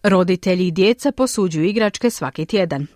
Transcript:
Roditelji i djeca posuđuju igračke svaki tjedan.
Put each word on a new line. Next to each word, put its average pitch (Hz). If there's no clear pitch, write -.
Roditelji 185
i 175
djeca 208
posuđuju 185
igračke 214
svaki 156
tjedan. 160